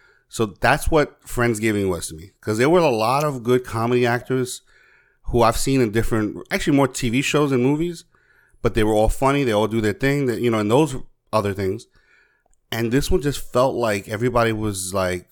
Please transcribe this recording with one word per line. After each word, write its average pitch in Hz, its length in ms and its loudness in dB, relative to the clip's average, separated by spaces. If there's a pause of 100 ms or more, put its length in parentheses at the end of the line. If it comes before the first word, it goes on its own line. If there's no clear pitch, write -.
(300)
So 113 160 -2 (160)
that's 135 280 2
what 151 340 0
Friendsgiving 107 680 0
was 82 180 -6
to 80 60 -12
me. 85 160 -18 (100)
'Cause 107 160 -4
there 127 140 2
were 180 100 6
a 160 80 4
lot 120 340 0
of 135 200 -4
good 123 220 2
comedy 120 420 0
actors 123 560 -4 (640)
who 120 180 2
I've 113 160 2
seen 135 240 2
in 113 80 2
different, 110 480 0 (120)
actually 175 280 0
more 135 100 4
T - 220 -4
V 127 100 0
shows 147 320 0
and 123 100 2
movies, 160 440 -2 (560)
but 107 100 0
they 107 100 2
were 107 120 2
all 107 160 4
funny. 139 340 2
They 117 80 0
all 104 160 2
do 110 140 -2
their 104 100 0
thing, 139 320 0
that, 113 160 -2
you 120 100 2
know, 110 80 0
and 104 120 0
those 135 260 2 (380)
other 101 180 0
things. 98 340 -4 (840)
And 117 200 -4
this 135 200 0
one 135 100 2
just 143 200 -4 (120)
felt 127 220 2
like 104 340 -2
everybody 113 440 0
was, 98 420 -4
like, 90 380 -2